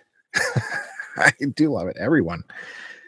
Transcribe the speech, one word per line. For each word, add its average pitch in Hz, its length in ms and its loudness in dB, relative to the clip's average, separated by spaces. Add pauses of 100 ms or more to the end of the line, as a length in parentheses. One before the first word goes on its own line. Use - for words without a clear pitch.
(340)
<laughs> - 840 -4
I - 160 6 (240)
do 151 160 4
love 90 160 -2
it. - 100 -8
Everyone. 87 460 2 (640)